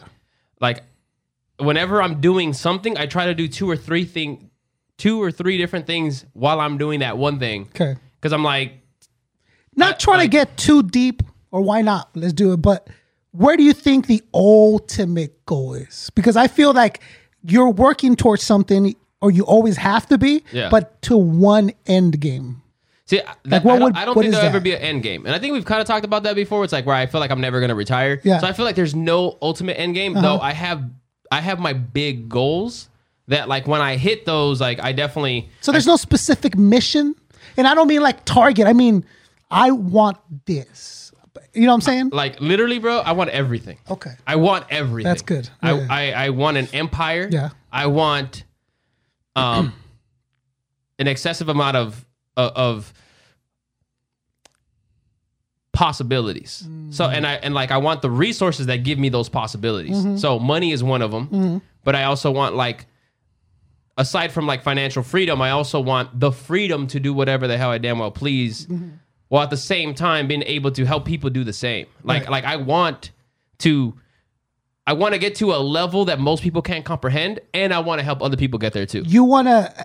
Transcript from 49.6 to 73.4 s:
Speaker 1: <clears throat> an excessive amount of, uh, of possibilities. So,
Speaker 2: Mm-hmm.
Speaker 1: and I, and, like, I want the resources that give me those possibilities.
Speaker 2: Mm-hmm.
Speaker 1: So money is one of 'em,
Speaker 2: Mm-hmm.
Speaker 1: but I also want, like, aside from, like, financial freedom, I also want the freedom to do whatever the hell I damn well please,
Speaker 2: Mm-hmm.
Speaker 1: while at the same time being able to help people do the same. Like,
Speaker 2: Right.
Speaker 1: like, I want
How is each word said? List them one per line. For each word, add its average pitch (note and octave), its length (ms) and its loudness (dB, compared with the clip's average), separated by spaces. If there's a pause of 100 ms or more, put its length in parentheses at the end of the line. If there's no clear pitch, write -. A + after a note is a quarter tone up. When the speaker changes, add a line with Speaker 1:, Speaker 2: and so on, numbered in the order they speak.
Speaker 1:
<clears throat> - 640 -20
an C#3 80 -2
excessive D#3+ 400 -4
amount C#3+ 280 0
of, A2+ 280 -4 (320)
uh, B2 180 0
of A#2 380 -4 (2750)
possibilities. C3 960 -4 (240)
So, D3 140 -4
Speaker 2:
Mm-hmm. C#3+ 120 -2
Speaker 1:
and D3+ 100 -4
I, C#3+ 80 -4
and, C#3+ 200 -8
like, C3 160 -4
I C3+ 80 0
want D3 240 -2
the C3+ 80 -2
resources E3 560 -2
that B2+ 120 -2
give C3+ 200 -2
me C3+ 100 0
those A#2+ 200 -2
possibilities. A2 680 -6
Speaker 2:
Mm-hmm. G3 200 -2
Speaker 1:
So C#3+ 220 0
money D#3 340 0
is B2+ 100 -2
one B2+ 200 0
of G#2+ 100 -4
'em, A2+ 140 -6
Speaker 2:
Mm-hmm. F#3 320 -2 (260)
Speaker 1:
but C#3 100 0
I C#3 100 -2
also C#3 260 -2
want, C3 260 -2
like, B2 300 -6 (1120)
aside E3+ 340 -4
from, D#3 140 -4
like, C3 160 -4
financial C#3 400 -4
freedom, E3 400 -2
I C3 80 0
also C#3+ 300 -2
want B2+ 380 -4
the C#3 140 2
freedom D#3+ 560 -4
to C#3 120 -6
do C#3 120 -4
whatever C3+ 340 -2
the A#2+ 120 -2
hell B2+ 120 -2
I A#2 80 -4
damn A#2 200 -4
well G#2+ 120 -4
please, B2+ 560 -4
Speaker 2:
Mm-hmm. F3 220 -8 (400)
Speaker 1:
while C#3+ 140 2
at D3 80 -6
the D3 60 -4
same D#3 380 -4
time D#3 340 -2
being D3 160 -2
able C#3+ 260 -4
to C3+ 160 -2
help D3 180 -2
people C#3+ 260 -4
do B2+ 140 -4
the A2 80 -6
same. A2+ 340 -6 (180)
Like, B2+ 180 -2
Speaker 2:
Right. - 80 -12
Speaker 1:
like, C3+ 140 -4
I D3 120 -4
want D3 540 -2 (480)